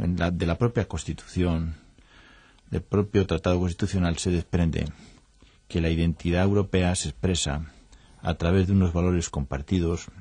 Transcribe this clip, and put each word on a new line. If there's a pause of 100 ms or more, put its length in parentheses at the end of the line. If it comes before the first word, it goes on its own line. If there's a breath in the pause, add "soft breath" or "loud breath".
en
la,
de
la
propia
Constitución, (960 soft breath)
del
propio
Tratado
Constitucional,
se
desprende (840 soft breath)
que
la
identidad
europea
se
expresa (560 soft breath)
a
través
de
unos
valores
compartidos, (140)